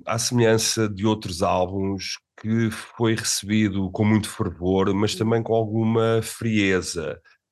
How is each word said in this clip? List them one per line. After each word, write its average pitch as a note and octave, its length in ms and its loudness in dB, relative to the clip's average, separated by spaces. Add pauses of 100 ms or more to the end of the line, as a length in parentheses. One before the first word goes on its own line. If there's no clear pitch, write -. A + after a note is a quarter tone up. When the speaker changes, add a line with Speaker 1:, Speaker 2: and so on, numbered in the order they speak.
Speaker 1:
à A2+ 120 -2
semelhança A2+ 680 2
de G2+ 180 -4
outros G2+ 360 -2
álbuns F#2 760 -2 (220)
que A2+ 300 0
foi A2+ 440 -2
recebido G2 760 0
com A2 140 0
muito G#2+ 240 4
fervor, F#2+ 640 0
mas G2+ 180 0
Speaker 2:
Uhum. F2+ 60 -8
Speaker 1:
também A2+ 240 0
com A2 120 -2
alguma A2+ 680 2
frieza. F#2+ 960 -2 (320)